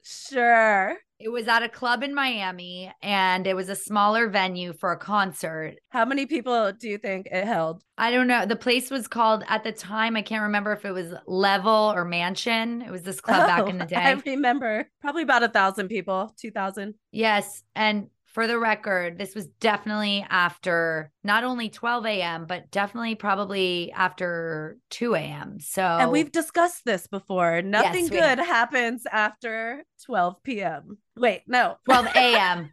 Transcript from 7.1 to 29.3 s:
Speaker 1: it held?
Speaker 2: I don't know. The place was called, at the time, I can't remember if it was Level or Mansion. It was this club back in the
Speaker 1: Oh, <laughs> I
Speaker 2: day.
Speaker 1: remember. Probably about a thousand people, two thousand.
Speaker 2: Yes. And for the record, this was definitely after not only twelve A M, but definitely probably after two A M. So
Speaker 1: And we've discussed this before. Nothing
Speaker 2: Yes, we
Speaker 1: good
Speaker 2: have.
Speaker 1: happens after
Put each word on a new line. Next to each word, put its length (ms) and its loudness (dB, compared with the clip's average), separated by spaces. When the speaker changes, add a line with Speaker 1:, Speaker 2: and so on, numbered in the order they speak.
Speaker 1:
it 140 -2
held? 380 -2
Speaker 2:
I 120 2
don't 160 4
know. 200 2
The 100 0
place 340 0
was 160 -4
called, 400 2
at 160 -2
the 100 -6
time, 440 -4
I 60 0
can't 220 -4
remember 280 0
if 140 -6
it 60 -6
was 200 -6
Level 680 4
or 120 0
Mansion. 760 -2
It 100 -12
was 120 -10
this 180 -8
club 260 4
back 220 4
in 80 -4
the 80 -4
Speaker 1:
Oh, 40 -10
<laughs> 120 -2
I 140 4
Speaker 2:
day. 160 -4
Speaker 1:
remember. 580 0
Probably 200 -4
about 200 4
a 60 2
thousand 400 2
people, 520 -4
two 100 -12
thousand. 440 -6
Speaker 2:
Yes. 500 0
And 320 0
for 220 -4
the 140 -2
record, 580 0
this 160 -8
was 140 -10
definitely 720 0
after 800 0
not 180 2
only 260 -4
twelve 380 -4
A 160 -2
M, 240 -6
but 240 -10
definitely 460 -4
probably 760 -2
after 840 -4
two 280 -2
A 40 0
M. 400 -10
So 220 -4
Speaker 1:
And 300 2
we've 180 2
discussed 540 0
this 240 -2
before. 520 0
Nothing 440 2
Speaker 2:
Yes, 80 0
we 80 0
Speaker 1:
good 180 6
Speaker 2:
have. 80 0
Speaker 1:
happens 640 0
after 720 -4